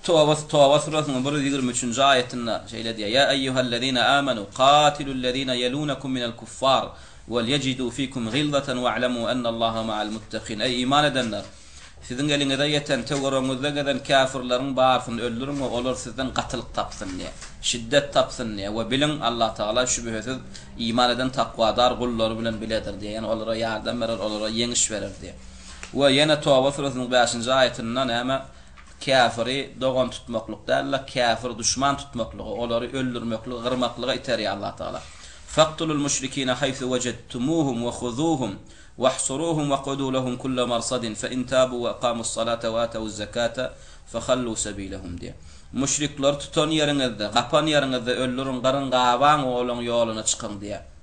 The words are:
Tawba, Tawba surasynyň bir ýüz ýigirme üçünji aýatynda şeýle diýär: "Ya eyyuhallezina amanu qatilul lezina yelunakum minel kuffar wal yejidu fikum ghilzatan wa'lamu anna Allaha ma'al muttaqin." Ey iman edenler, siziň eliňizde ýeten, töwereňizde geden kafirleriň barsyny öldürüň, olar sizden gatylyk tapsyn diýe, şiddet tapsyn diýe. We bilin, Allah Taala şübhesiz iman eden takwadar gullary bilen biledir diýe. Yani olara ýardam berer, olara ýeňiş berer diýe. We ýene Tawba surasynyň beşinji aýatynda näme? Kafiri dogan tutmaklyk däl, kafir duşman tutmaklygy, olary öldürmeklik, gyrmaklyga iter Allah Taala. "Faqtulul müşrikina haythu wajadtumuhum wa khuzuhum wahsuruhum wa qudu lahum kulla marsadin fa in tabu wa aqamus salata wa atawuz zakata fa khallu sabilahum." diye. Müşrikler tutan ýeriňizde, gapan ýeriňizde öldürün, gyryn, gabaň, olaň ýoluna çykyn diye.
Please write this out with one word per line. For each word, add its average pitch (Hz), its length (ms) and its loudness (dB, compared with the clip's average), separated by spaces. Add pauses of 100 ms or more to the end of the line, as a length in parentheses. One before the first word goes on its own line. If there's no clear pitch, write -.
Tawba, 151 300 6
Tawba 147 440 6
surasynyň 147 460 0
bir 143 80 0
ýüz 143 140 0
ýigirme 135 240 0
üçünji 120 300 0
aýatynda 123 540 4 (160)
şeýle 113 260 -6
diýär: 107 200 -2
"Ya 139 60 8 (100)
eyyuhallezina 127 680 0 (160)
amanu 127 260 0 (140)
qatilul 139 680 4
lezina 127 300 0
yelunakum 131 580 -2
minel 120 300 -2
kuffar 120 440 2 (420)
wal 113 200 0
yejidu 131 440 0
fikum 127 380 -4
ghilzatan 139 560 0
wa'lamu 120 420 0
anna 120 220 0
Allaha 113 340 0
ma'al 107 340 -4
muttaqin." 107 440 -8
Ey 123 200 0
iman 139 240 4
edenler, 117 400 -2 (640)
siziň 135 280 -2
eliňizde 139 360 2
ýeten, 143 280 0 (100)
töwereňizde 135 680 0
geden 139 220 0 (100)
kafirleriň 131 680 2
barsyny 127 520 2
öldürüň, 135 340 -4
olar 123 340 -2
sizden 123 420 -6
gatylyk 117 400 -6
tapsyn 101 320 -6 (100)
diýe, 82 120 -10 (300)
şiddet 127 520 0
tapsyn 120 440 0
diýe. 98 200 -6
We 110 140 -2
bilin, 147 280 2
Allah 117 360 0
Taala 117 320 2
şübhesiz 120 500 -4 (400)
iman 123 320 2
eden 127 200 0
takwadar 117 640 2
gullary 113 480 -2
bilen 113 220 -4
biledir 107 400 -4
diýe. 104 160 -8
Yani 110 100 -6
olara 110 300 -2
ýardam 113 440 -2
berer, 113 160 -2
olara 107 320 -2
ýeňiş 117 420 0
berer 101 300 -6
diýe. 87 120 -12 (580)
We 135 140 2 (100)
ýene 147 260 4
Tawba 139 300 6
surasynyň 131 400 -4
beşinji 120 380 2
aýatynda 127 640 2
näme? 123 240 0 (680)
Kafiri 123 760 2
dogan 127 280 2
tutmaklyk 110 580 -8
däl, 139 240 0 (220)
kafir 117 440 0
duşman 135 400 0
tutmaklygy, 107 460 -8 (200)
olary 120 240 0 (120)
öldürmeklik, 117 640 -4
gyrmaklyga 123 500 -2
iter 120 260 -2 (140)
Allah 101 220 -6
Taala. - 260 -8 (540)
"Faqtulul 156 500 2
müşrikina 131 560 -2
haythu 131 320 -2
wajadtumuhum 127 920 0
wa 120 60 -2
khuzuhum 123 600 -2 (460)
wahsuruhum 143 720 0
wa 139 140 0
qudu 139 300 -2
lahum 127 240 0
kulla 127 300 0
marsadin 117 480 -2
fa - 120 -6
in 127 160 -2
tabu 127 400 2
wa 117 60 0
aqamus 117 460 -2
salata 117 380 -2
wa 117 120 2
atawuz 110 360 -6
zakata 117 520 -4 (380)
fa 117 80 -4
khallu 120 360 0
sabilahum." 95 680 -8
diye. 85 120 -12 (400)
Müşrikler 139 680 0
tutan 156 300 0
ýeriňizde, 139 640 2
gapan 135 340 4
ýeriňizde 131 460 2 (100)
öldürün, 127 420 -2
gyryn, 135 260 2
gabaň, 127 520 6
olaň 123 440 0
ýoluna 113 380 0
çykyn 104 360 -4
diye. 101 200 -8 (220)